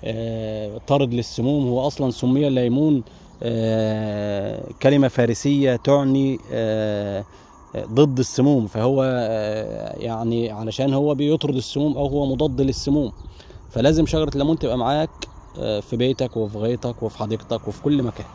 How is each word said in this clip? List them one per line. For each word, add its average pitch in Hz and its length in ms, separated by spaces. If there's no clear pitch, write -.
آه، 110 840
طارد 139 260
للسموم. 123 540
هو 123 200
أصلًا 135 240
سمي 131 360
الليمون، 131 560
آه، 110 1200
كلمة 139 260
فارسية 131 680
تعني، 135 640
آه، 107 760
ضد 123 420
السموم، 131 480
فهو، 127 360
آه، 110 920
يعني 117 540
علشان 110 420
هو 143 220
بيطرد 147 400
السموم 143 420
أو 143 100
هو 143 180
مضاد 135 360
للسموم، 135 500
فلازم 151 340
شجرة 156 240
الليمون 147 300
تبقى 127 180
معاك، 143 320
آه، 110 200
في - 160
بيتك 127 420
وفي 107 200
غيطك 117 460
وفي 107 140
حديقتك 107 500
وفي 104 140
كل 143 220
مكان. - 320